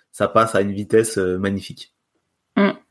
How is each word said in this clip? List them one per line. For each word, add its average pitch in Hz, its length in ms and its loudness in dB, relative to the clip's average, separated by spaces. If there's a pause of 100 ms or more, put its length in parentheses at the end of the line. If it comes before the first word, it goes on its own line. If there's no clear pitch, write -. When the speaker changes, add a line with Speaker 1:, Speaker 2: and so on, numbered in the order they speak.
(100)
Speaker 1:
ça 104 160 -2
passe 110 300 2
à 98 40 2
une 101 120 -2
vitesse, 113 440 0
euh, 92 220 0
magnifique. 98 560 -6 (600)
Speaker 2:
Mm. 202 140 2 (200)